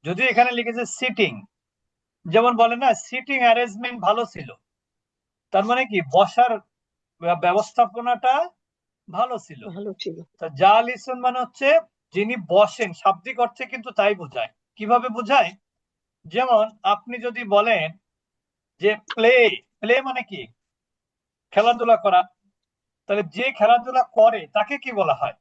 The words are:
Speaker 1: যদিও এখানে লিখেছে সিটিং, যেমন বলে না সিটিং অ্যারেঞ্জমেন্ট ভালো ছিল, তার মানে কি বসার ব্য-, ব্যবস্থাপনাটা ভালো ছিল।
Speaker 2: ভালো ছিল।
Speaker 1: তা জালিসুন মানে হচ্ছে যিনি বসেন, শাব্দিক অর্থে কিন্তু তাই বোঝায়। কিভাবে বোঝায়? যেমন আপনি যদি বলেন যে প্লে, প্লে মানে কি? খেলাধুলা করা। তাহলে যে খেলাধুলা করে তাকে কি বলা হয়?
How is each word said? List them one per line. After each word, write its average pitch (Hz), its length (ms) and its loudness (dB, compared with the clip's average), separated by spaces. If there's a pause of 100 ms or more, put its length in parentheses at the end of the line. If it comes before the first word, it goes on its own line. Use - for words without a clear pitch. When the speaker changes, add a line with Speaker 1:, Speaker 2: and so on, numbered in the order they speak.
Speaker 1:
যদিও 185 220 -4
এখানে 247 260 2
লিখেছে 240 340 -6
সিটিং, 185 600 -6 (800)
যেমন 226 300 2
বলে 233 200 2
না 247 180 0
সিটিং 262 460 -8
অ্যারেঞ্জমেন্ট 240 600 0
ভালো 220 240 0
ছিল, 131 280 -18 (960)
তার 196 140 2
মানে 247 200 -2
কি 208 160 -4 (120)
বসার 214 460 2 (600)
ব্য-, 170 160 0
ব্যবস্থাপনাটা 233 1120 0 (600)
ভালো 233 260 -4
ছিল। 214 320 -16
Speaker 2:
ভালো 196 240 -12
ছিল। 170 300 -12 (160)
Speaker 1:
তা 165 100 -10
জালিসুন 226 680 2
মানে 247 200 -4
হচ্ছে 277 400 0 (340)
যিনি 214 220 -4 (140)
বসেন, 202 440 2
শাব্দিক 196 460 -4
অর্থে 240 260 -4
কিন্তু 247 260 -14
তাই 208 240 0
বোঝায়। 127 340 -10 (260)
কিভাবে 240 340 -2
বোঝায়? 226 420 0 (760)
যেমন 208 580 0
আপনি 208 340 -4
যদি 240 260 -10
বলেন 202 480 0 (880)
যে 208 160 2 (200)
প্লে, 233 340 4 (300)
প্লে 240 220 0
মানে 254 200 -8
কি? 147 260 -14 (1040)
খেলাধুলা 233 460 4
করা। 185 260 4 (840)
তাহলে 202 180 -2
যে 214 280 -6
খেলাধুলা 240 520 2
করে 220 440 2
তাকে 214 300 -4
কি 269 140 -12
বলা 180 220 0
হয়? 135 280 -6